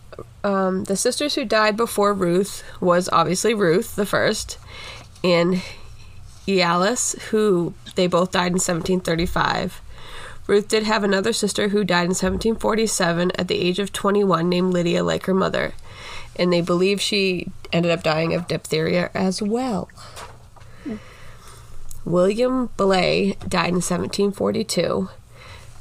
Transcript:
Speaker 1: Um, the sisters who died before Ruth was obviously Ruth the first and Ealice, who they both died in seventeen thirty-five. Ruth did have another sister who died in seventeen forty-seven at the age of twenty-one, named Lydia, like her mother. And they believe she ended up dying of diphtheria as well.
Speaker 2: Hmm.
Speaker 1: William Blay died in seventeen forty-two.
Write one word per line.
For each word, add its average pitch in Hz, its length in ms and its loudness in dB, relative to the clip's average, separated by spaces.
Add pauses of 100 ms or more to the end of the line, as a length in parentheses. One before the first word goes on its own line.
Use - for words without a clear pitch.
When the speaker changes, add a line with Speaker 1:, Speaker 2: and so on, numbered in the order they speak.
(440)
Speaker 1:
Um, 190 420 2
the 196 100 0
sisters 247 400 0
who 277 100 0
died 214 320 4
before 208 360 2
Ruth 190 500 0 (180)
was 180 300 4
obviously 175 420 2
Ruth 202 420 2
the 202 100 0
first - 520 0 (640)
and 180 380 4 (880)
Ealice, 185 680 2 (120)
who 202 440 2 (220)
they 180 120 4
both 180 240 2
died 180 220 0
in 185 60 2
seventeen 180 400 0
thirty-five. 175 840 0 (680)
Ruth 202 220 4
did 220 140 2
have 214 200 2
another 196 300 2
sister 208 360 0
who 208 140 2
died 175 260 2
in 190 40 0
seventeen 190 420 0
forty-seven 196 800 2
at 180 100 -2
the - 120 0
age 180 200 0
of 202 140 -4
twenty-one, 196 560 2
named 180 240 2
Lydia, 175 300 2
like 165 220 0
her 190 80 2
mother. 76 400 0 (640)
And 180 160 2
they 175 80 4
believe 185 400 2
she 190 500 0 (220)
ended 170 180 2
up 165 120 0
dying 160 300 0
of 170 140 -2
diphtheria 160 680 -2
as 185 280 0
well. 220 480 -2 (920)
Speaker 2:
Hmm. 226 140 -8 (1080)
Speaker 1:
William 220 600 2 (100)
Blay 190 560 2 (140)
died 175 260 0
in 180 80 2
seventeen 190 500 0
forty-two. 196 800 0 (720)